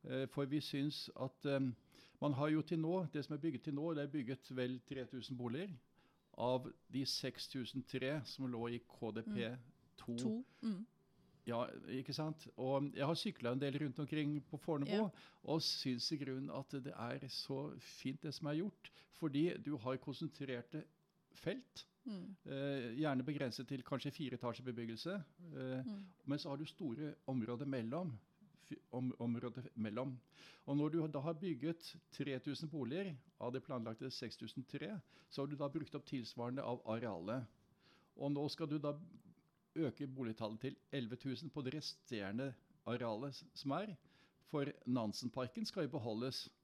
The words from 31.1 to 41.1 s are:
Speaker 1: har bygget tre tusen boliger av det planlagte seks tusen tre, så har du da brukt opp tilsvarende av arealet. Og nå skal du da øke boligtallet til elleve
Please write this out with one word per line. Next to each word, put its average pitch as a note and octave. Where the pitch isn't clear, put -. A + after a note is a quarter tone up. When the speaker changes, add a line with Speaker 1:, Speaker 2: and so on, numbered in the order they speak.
Speaker 1:
har E3
bygget D#3+
tre C#3
tusen D3
boliger D#3
av B2
det C3
planlagte B2
seks A#2+
tusen A#2+
tre, D#3+
så C#3
har C#3+
du D3
da C#3+
brukt D3
opp C#3
tilsvarende B2
av B2
arealet. A2+
Og C#3+
nå C#3+
skal E3
du D3
da D3
øke C#3+
boligtallet A2+
til C3
elleve B2